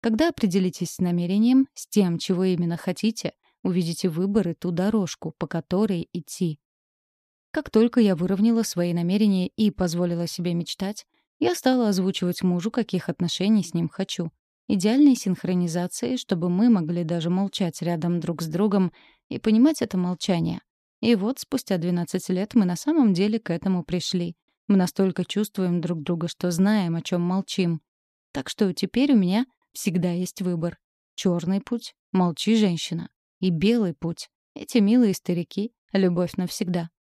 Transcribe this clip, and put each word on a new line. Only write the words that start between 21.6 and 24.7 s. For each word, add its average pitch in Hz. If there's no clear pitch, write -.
двенадцать 175
лет 190
мы 220
на 180
самом 285
деле 202
к 214
этому 175
пришли. 175
Мы 196